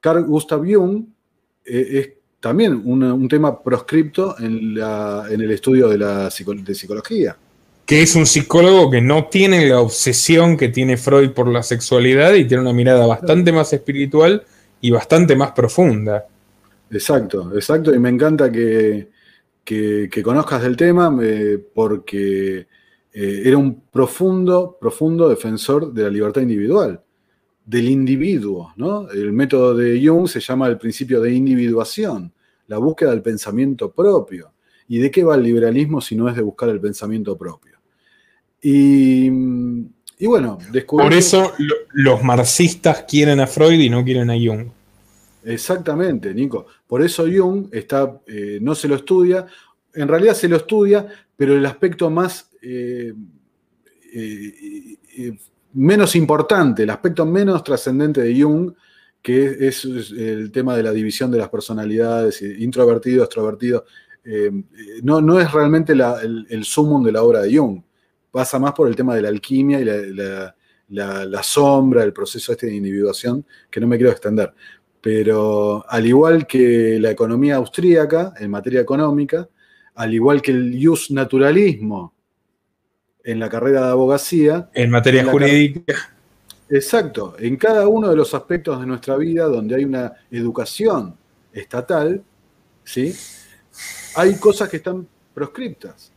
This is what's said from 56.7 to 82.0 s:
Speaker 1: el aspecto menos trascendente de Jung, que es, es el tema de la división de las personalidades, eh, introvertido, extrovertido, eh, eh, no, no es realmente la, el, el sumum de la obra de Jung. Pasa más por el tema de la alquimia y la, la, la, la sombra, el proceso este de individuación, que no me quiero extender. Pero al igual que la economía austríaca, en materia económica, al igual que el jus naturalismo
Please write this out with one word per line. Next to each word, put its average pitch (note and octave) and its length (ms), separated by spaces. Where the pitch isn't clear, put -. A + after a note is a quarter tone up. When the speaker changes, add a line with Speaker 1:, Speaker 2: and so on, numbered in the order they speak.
Speaker 1:
el G#2+ 80
aspecto E3 340
menos F#3 380
trascendente C#3 600
de A#2+ 200
Jung, D#3+ 300
que C3+ 460
es, B2+ 160
es A#2+ 260
el A2 400
tema B2+ 260
de A2+ 60
la A2 80
división A2 400
de A#2+ 80
las G#2 100
personalidades, A2 920
eh, G2+ 160
introvertido, B2 640
extrovertido, A2 640
eh, G#2 260
eh, G#2 540
no, D3+ 160
no D#3+ 180
es E3 140
realmente D#3 420
la, B2 260
el, A2+ 300
el A2 140
sumum D3 400
de A2+ 80
la A2 100
obra A#2 200
de G#2+ 140
Jung. A2 260
Pasa B2+ 280
más C#3 140
por D3 160
el A#2 60
tema B2+ 200
de A2 80
la G#2 80
alquimia C3+ 500
y B2+ 40
la, G#2+ 120
la, G2 580
la, G2 340
la G2 180
sombra, C3+ 600
el G2+ 80
proceso G#2+ 400
este A#2 140
de G#2+ 80
individuación, G2+ 720
que G#2+ 100
no A#2 60
me A#2+ 100
quiero A#2+ 160
extender. G#2 400
Pero G#2+ 880
al A#2 180
igual D3+ 400
que A#2 540
la A2 100
economía B2 460
austríaca, E3 840
en G#2 120
materia A#2+ 320
económica, D3 640
al A2+ 180
igual C#3 300
que C#3 80
el B2 300
jus D#3 300
naturalismo C3 1000